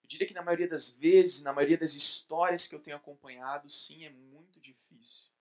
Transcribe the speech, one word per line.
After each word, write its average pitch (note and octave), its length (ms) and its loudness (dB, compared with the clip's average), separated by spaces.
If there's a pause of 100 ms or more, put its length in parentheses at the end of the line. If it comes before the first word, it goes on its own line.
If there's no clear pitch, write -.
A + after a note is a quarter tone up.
Eu - 60 -20
diria D#3+ 180 -6
que - 60 -14
na F3 100 -12
maioria F3 240 0
das D#3+ 220 -8
vezes, F3 520 6
na C#3 120 -6
maioria D3 240 4
das D3+ 160 -4
histórias E3+ 720 -4
que - 80 -16
eu D3+ 60 -18
tenho D3+ 160 -14
acompanhado, C#3 720 -12
sim, D#3 340 -14
é D3+ 60 -18
muito C#3 500 -20
difícil. B2+ 720 -20 (120)